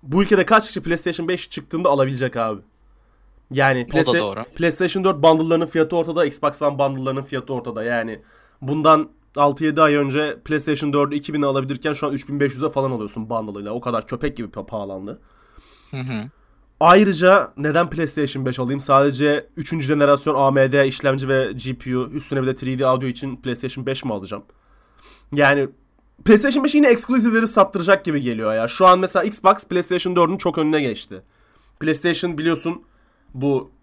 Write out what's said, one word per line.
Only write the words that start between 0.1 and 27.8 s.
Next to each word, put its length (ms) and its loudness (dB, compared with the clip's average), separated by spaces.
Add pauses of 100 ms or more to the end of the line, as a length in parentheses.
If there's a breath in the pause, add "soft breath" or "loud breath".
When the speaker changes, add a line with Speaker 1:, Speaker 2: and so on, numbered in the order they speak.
Speaker 1:
ülkede 220 4
kaç 220 4
kişi 160 -6
PlayStation 440 -4
beş 220 -4
çıktığında 400 -2
alabilecek 480 0
abi? 240 -6 (880)
Yani 340 0
Speaker 2:
O 20 -20
da 40 -12
Speaker 1:
Playsta-, 280 2
Speaker 2:
doğru. 240 -6 (120)
Speaker 1:
PlayStation 480 -2
dört 200 2
bundle'larının 420 4
fiyatı 300 0
ortada, 300 0
Xbox 360 -4
One 180 -2
bundle'larının 420 -2
fiyatı 320 -8
ortada. 300 -8
Yani 380 -4 (400 soft breath)
bundan 480 2 (260)
altı 300 0
yedi 160 2
ay 140 4
önce 500 -2
PlayStation 480 -2
dördü 220 0
iki 180 -6
bine 120 0
alabilirken 480 -2
şu 140 -4
an 60 -4
üç 140 -8
bin 120 -6
beş 140 0
yüze 160 -4
falan 220 -2
alıyorsun 380 -8
bundle'ıyla. 420 -6
O 100 -8
kadar 260 -4
köpek 300 -8
gibi 100 -10
pa-, 180 -12
pahalandı. 560 -10 (720 soft breath)
Speaker 2:
Hı 60 -10
hı. 320 -8 (500)
Speaker 1:
Ayrıca 800 6
neden 320 0
PlayStation 560 -4
beş 140 -4
alayım? 200 -4
Sadece 680 2 (100)
üçüncü 280 -6
jenerasyon 500 2
A 160 4
M 200 4
D 160 4
işlemci 400 -2
ve 260 0
G 200 -8
P 240 -6
U, 120 -4
üstüne 320 -6
bir 60 -2
de 80 -2
three 240 -6
D 80 0
audio 200 0
için 280 -8
PlayStation 500 -8
beş 200 -6
mi 80 -4
alacağım? 300 -10 (880 soft breath)
Yani 360 4 (560)
PlayStation 380 6
beş 120 2
yine 120 6
exclusive'leri 600 2
sattıracak 580 2